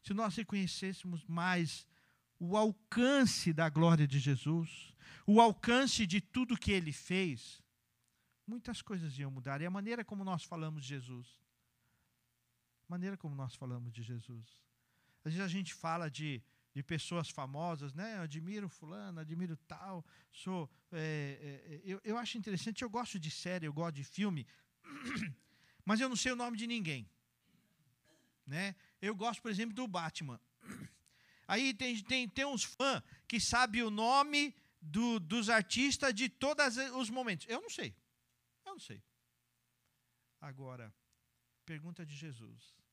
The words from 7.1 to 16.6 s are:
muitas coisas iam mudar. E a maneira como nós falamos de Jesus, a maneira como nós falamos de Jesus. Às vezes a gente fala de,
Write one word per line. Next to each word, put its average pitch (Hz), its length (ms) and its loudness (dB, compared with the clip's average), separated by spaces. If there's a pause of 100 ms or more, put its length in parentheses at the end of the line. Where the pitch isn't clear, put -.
muitas 233 340 -6
coisas 160 380 -4
iam 139 100 -2
mudar. 135 320 -4
E 165 40 -2
a 175 40 -2
maneira 208 360 -4
como 196 180 -6
nós 185 180 -2
falamos 156 420 -6
de 123 40 -10
Jesus, 127 400 -8 (1600)
a - 40 -12
maneira 185 260 -4
como 147 180 -8
nós 131 180 -4
falamos 123 380 -6
de 113 100 -10
Jesus. 117 460 -10 (760)
Às 156 80 -2
vezes 190 120 -2
a 180 40 -2
gente 180 240 -4
fala 165 360 -2
de, 143 320 -4 (320)